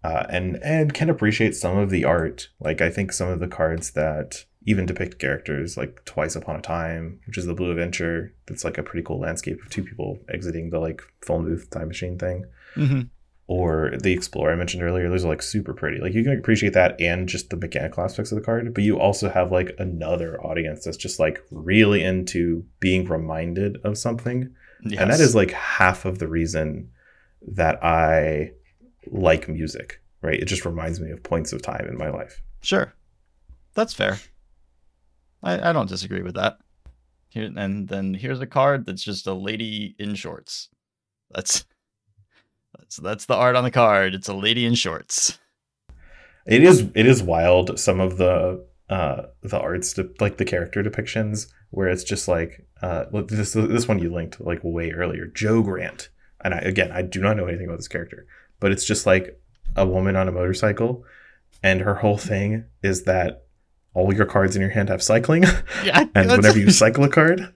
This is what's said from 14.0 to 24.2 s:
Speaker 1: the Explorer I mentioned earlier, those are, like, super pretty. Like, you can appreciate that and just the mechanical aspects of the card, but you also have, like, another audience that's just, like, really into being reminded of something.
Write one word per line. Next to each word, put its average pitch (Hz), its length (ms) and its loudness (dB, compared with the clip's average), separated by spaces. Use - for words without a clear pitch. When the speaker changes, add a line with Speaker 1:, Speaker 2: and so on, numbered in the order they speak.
Speaker 1:
the 92 120 2
Explorer 78 400 0
I 85 40 0
mentioned 87 280 -4
earlier, 87 240 0
those 90 160 0
are, 82 40 0
like, 76 140 -2
super 101 320 -6
pretty. 78 260 -4
Like, 92 140 -4
you 113 80 2
can 135 160 2
appreciate - 360 2
that 90 260 4
and 87 280 0
just - 220 -8
the 85 60 -6
mechanical 85 480 -4
aspects 107 280 -6
of 110 60 -4
the 110 60 -8
card, 120 280 -2
but 104 120 0
you 107 160 4
also 98 280 2
have, 90 220 2
like, 90 280 0
another 85 680 -4
audience 80 400 -6
that's 80 120 -8
just, - 220 -10
like, 78 220 0
really 101 540 4
into 90 600 -2
being 92 240 2
reminded 85 800 -4
of 104 140 -4
something. 123 540 -4